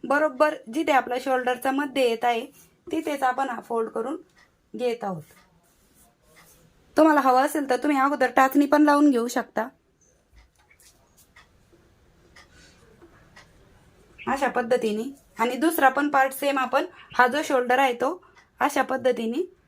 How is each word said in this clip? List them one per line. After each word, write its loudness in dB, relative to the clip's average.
बरोबर 0
जिथे -2
आपला 0
शोल्डरचा -2
मध्य -4
येत 0
आहे -2
तिथेच -4
आपण -2
हा -8
फोल्ड -4
करून -6
घेत -4
आहोत. -6
तुम्हाला 6
हवं 4
असेल -2
तर 2
तुम्ही 0
अगोदर 0
टाचणी 4
पण 4
लावून 6
घेऊ 0
शकता -6
अशा -2
पद्धतीने. -2
आणि 0
दुसरा 2
पण 0
पार्ट 2
सेम -2
आपण 0
हा 6
जो 0
शोल्डर 0
आहे 2
तो -4
अशा 0
पद्धतीने -2